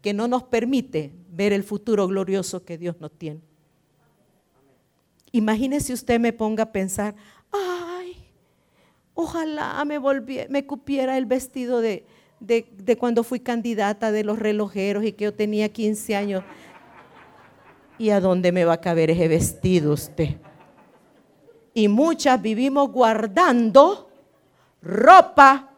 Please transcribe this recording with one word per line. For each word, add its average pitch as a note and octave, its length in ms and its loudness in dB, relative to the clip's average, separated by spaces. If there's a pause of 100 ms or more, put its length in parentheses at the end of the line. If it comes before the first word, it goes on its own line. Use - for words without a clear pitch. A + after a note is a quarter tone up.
que G3+ 100 -4
no G#3+ 140 -4
nos B3 160 -2
permite A3+ 680 -4 (160)
ver G3+ 240 -2
el G3 100 -2
futuro G3+ 460 -2
glorioso F#3+ 560 -6
que E3+ 120 -14
Dios E3+ 220 -10
nos D3+ 140 -16
tiene. D#3 260 -14 (1900)
Imagínese B3 640 -2
usted A#3 260 -2
me A#3 140 0
ponga A3 300 -4
a A3 100 -6
pensar, G3+ 420 -6 (380)
"Ay, F4+ 640 -8 (960)
ojalá D#4 720 -6
me D4 140 -4
volvie-, C4+ 500 -4
me C#4 160 -4
cupiera C4 520 -4
el B3+ 80 -2
vestido B3+ 540 -4
de, A3 260 -4 (360)
de, A3+ 260 -2 (100)
de G3 200 -2
cuando A#3+ 260 -2
fui B3 160 -6
candidata A3 720 -4
de G#3+ 140 -2
los G#3+ 140 -4
relojeros G#3 680 -4
y G3+ 80 -4
que G#3 100 -8
yo G#3 100 -4
tenía G#3+ 360 -2
quince G#3+ 480 -4
años". G3+ 260 -4 (1500)
¿Y A3 120 -2
a G3+ 100 4
dónde F3+ 320 2
me F3+ 140 2
va E3 80 4
a E3 80 -2
caber E3 280 0
ese E3 200 2
vestido D#3+ 640 0
usted? D3 420 -6 (1400)
Y G#3+ 140 2
muchas C4 540 2
vivimos C4 500 0
guardando A#3 1200 4 (680)
ropa C#4 960 8